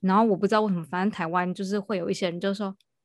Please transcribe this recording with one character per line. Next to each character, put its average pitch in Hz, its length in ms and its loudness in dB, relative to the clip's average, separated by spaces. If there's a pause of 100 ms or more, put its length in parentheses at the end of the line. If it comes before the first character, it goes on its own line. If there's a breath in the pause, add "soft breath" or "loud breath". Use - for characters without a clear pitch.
然 190 160 4
后 220 80 6
我 220 100 4
不 180 120 0
知 202 80 2
道 214 80 4
为 208 100 0
什 175 60 0
么， 165 60 -4
反 180 200 -4
正 214 60 0
台 180 160 -4
湾 180 260 0
就 185 100 -6
是 196 160 -2
会 202 200 -4
有 170 100 -4
一 196 60 -2
些 185 160 -2
人 175 100 -8
就 196 140 0
说 196 200 -6 (300)